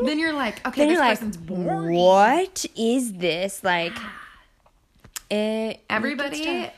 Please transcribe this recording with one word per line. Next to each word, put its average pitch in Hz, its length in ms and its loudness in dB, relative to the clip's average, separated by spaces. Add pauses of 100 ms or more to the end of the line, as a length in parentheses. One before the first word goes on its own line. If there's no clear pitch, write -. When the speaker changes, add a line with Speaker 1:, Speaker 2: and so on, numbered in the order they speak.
Speaker 1:
Then 302 140 0
you're 320 140 0
like, 254 340 -4
"Okay, 262 140 -2
Speaker 2:
then 294 80 4
Speaker 1:
this 339 80 4
Speaker 2:
you're 302 60 4
like, 220 140 2
Speaker 1:
person's 214 200 -8
boring." 170 580 -4
Speaker 2:
"What 202 680 6 (120)
is 233 380 0
this?" 180 500 -2
Like, 170 300 0
Speaker 1:
<sighs> - 1400 -18
Speaker 2:
it, 202 40 0
it 220 340 -2
gets - 200 -12
Speaker 1:
Everybody 285 560 -4
Speaker 2:
tough, 349 320 -6